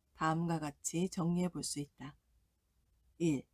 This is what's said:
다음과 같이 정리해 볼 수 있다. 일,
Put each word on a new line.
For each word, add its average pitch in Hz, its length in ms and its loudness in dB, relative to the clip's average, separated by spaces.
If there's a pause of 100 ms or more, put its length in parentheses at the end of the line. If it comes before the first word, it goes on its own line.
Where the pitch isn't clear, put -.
(140)
다음과 165 440 2
같이 160 520 -2
정리해 175 400 2
볼 143 120 -6
수 - 160 -6
있다. 143 380 -10 (1000)
일, 156 240 2 (120)